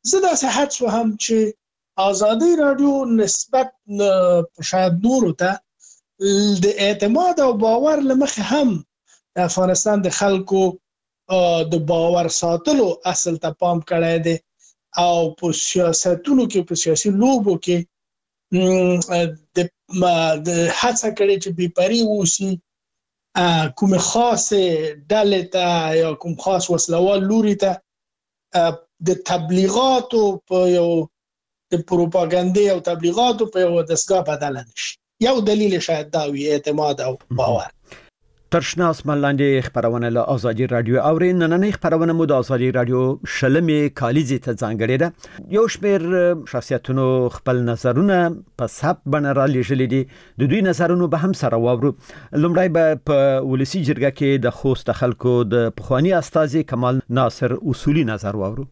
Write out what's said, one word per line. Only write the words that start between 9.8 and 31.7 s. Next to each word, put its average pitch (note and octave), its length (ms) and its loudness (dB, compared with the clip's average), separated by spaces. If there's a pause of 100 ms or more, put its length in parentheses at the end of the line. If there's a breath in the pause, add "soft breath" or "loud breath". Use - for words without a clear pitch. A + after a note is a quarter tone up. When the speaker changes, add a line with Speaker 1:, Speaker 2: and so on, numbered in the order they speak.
Speaker 1:
د F3+ 80 0
خلکو، F#3+ 680 0 (500)
آ، F3 360 2
د E3 120 -2
باور E3+ 520 0
ساتلو E3+ 680 0 (100)
اصل F3+ 300 -2
ته D#3+ 160 -6
پام F3 280 0
کړی E3 380 0
دی E3 200 0 (600 soft breath)
او E3+ 340 2
په E3+ 200 -4
سیاستونو F3+ 920 0
کې، G3 160 -2
په E3+ 140 -6
سیاسي D#3+ 340 0
لوبو G3+ 460 2
کې، F3 300 -2 (680)
م، F3+ 480 2 (560)
د، F3 140 0 (240)
ما، E3+ 420 2
د D#3 140 -6 (180)
هڅه A3+ 420 -2
کړې G3+ 300 0
چې G3 100 -8
بې F3 200 -4 (100)
پرې G#3 220 2
اوسي، G3 600 -2 (760)
آ، E3+ 320 2
کومې F#3+ 300 0
خاصې F#3 960 0 (140)
ډلې G3+ 360 2
ته F3 500 -2
یا E3 180 2
کوم E3 240 -6
خاص F#3 340 -2
وسلوال F3+ 540 2
لوري G#3 320 2
ته، F#3+ 260 -2 (720)
آ، E3+ 160 2 (320)
د F3 120 0
تبلیغاتو G3 1300 0
په F#3 80 -2
یو، E3+ 520 2 (640)